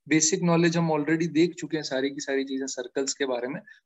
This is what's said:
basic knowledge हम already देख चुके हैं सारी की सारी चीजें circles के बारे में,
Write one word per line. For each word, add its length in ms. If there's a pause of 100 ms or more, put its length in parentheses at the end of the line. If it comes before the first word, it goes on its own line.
basic 340
knowledge 340
हम 160
already 380
देख 240
चुके 220
हैं 80
सारी 260
की 100
सारी 240
चीजें 220
circles 480
के 120
बारे 220
में, 120 (260)